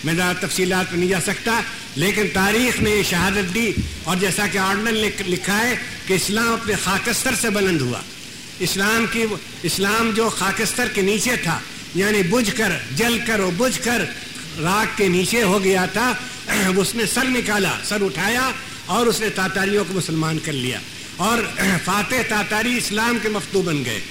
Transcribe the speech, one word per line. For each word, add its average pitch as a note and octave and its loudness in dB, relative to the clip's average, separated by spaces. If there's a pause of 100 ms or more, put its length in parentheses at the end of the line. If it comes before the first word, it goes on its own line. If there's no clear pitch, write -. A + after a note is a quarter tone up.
میں D#3 0
زیادہ F3+ 0
تفصیلات F#3 0
میں F3 0
نہیں F3+ 2
جا F#3 2
سکتا، A3+ 0 (340)
لیکن F#3+ 2
تاریخ G#3 2
نے G#3+ 4
یہ G#3 4
شہادت F#3 0
دی، A3+ 2 (320)
اور F3 0
جیسا G3 0
کہ F3 -2
آرنلڈ G3+ 0
نے G#3+ 0 (180)
لکھا F#3 0
ہے A#3+ 2 (320)
کہ F#3+ 2
اسلام A3 2
اپنے G#3 -2 (100)
خاکستر A3 0
سے A#3 2
بلند F#3+ 2
ہوا۔ B2 -2 (580)
اسلام G#3 2
کی، A3+ 0 (380)
اسلام G#3 2
جو A3 4
خاکستر A3 0
کے G3+ 0
نیچے G#3 2
تھا، D#3 0 (360)
یعنی G3+ 2
بجھ G3+ 2
کر، G#3+ 2 (260)
جل A#3 2 (100)
کر A3 2
اور F#3 0
بجھ B3 0
کر A#3 0 (580)
راکھ G3 0
کے G3+ 4
نیچے F#3 2
ہو G3 4
گیا F#3+ 4
تھا، A3+ 0 (340)
<clears throat> G3 2
اس G3 0
نے A3+ 0
سر B3 0
نکالا، G#3 0
سر G#3 -2
اٹھایا G#3+ 0 (340)
اور A3 2
اس A3 2
نے G#3+ 0
تاتاریوں G3 0
کو F3+ -6
مسلمان D#3+ -2
کر D#3 -6
لیا، B2+ -2 (380)
اور A3 2 (240)
<clears throat> F#3+ 2
فاتح G3+ 0 (140)
تاتاری A3 0
اسلام A3+ 0
کے A3 0
مفتو G3 0
بن D#3 0
گئے A2 -4 (100)